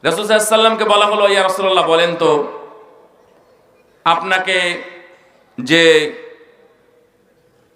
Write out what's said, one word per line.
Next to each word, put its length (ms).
রাসূল 240
সাল্লাল্লাহু 0
আলাইহি 80
ওয়াসাল্লামকে 500
বলা 220
হলো, 220
"ইয়া 140
রাসূলুল্লাহ, 440
বলেন 300
তো, 440
আপনাকে 800
যে 540